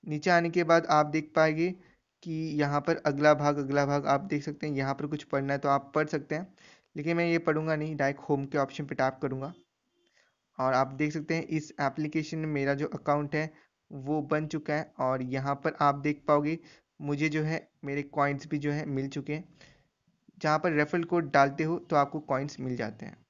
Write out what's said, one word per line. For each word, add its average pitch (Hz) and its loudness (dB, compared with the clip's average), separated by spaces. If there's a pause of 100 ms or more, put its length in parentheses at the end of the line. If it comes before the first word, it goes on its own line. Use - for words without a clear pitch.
नीचे 151 -2
आने 170 4
के 175 2
बाद 165 6
आप 151 4
देख 151 -4
पाएंगे 160 4 (540)
कि 170 -8
यहाँ 151 0
पर 165 2
अगला 151 6
भाग, 147 2
अगला 143 0
भाग 143 0
आप 139 4
देख 147 -4
सकते 151 -8
हैं। 147 -4
यहाँ 135 -2
पर 151 -6
कुछ 147 -6
पढ़ना 139 -2
है 143 -2
तो 143 0
आप 139 2
पढ़ 151 2
सकते 151 -4
हैं, 185 -8 (420)
लेकिन 160 -2
मैं 170 2
ये 165 2
पढ़ूंगा 160 0
नहीं, 151 -4
डायरेक्ट 143 0
होम 139 0
के 139 -4
ऑप्शन 139 -2
पे 139 -8
टैप 131 0
करूँगा 135 -4 (1040)
और 131 2
आप 131 4
देख 147 -2
सकते 160 -2
हैं 165 -2
इस 156 -4
एप्लीकेशन 151 -2
में 160 -2
मेरा 143 0
जो 143 -2
अकाउंट 147 -2
है 156 -2 (400)
वो 143 -4
बन 151 -2
चुका 156 -4
है 156 -4
और 131 0
यहाँ 135 -2
पर 147 -4
आप 143 4
देख 143 -4
पाओगे 151 2 (420)
मुझे 147 0
जो 156 0
है 156 -4 (180)
मेरे 143 -4
कॉइन्स 143 -2
भी 156 -4
जो 147 -2
है 151 -2
मिल 139 -2
चुके 143 -6
हैं। 156 -10 (840)
जहाँ 156 2
पर 170 0
रेफरल 151 2
कोड 170 -2
डालते 139 4
हो 165 -2
तो - -2
आपको 143 2
कॉइन्स 139 -4
मिल 127 -4
जाते 110 -8
हैं - -16 (120)